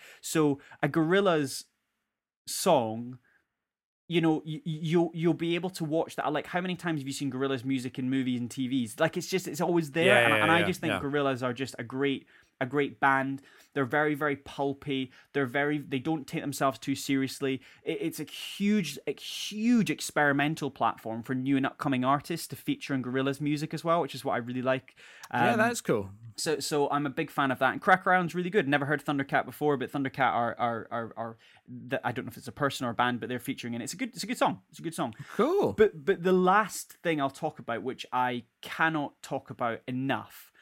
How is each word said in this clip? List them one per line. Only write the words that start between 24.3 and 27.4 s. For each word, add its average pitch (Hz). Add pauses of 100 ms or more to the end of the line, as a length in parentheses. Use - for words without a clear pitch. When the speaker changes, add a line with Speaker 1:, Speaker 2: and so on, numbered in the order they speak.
Speaker 1:
I 110
really 123
like. 131 (360)
Speaker 2:
Yeah, 120
Speaker 1:
Um, -
Speaker 2:
that's 117
cool. 104 (280)
Speaker 1:
so, 151
so 143
I'm 143
a 135
big 156
fan 139